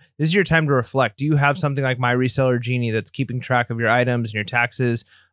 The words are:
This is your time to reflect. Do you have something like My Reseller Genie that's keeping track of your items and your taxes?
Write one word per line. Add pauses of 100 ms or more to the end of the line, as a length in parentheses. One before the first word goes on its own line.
(180)
This
is
your
time
to
reflect.
Do
you
have
something
like
My
Reseller
Genie
that's
keeping
track
of
your
items
and
your
taxes? (280)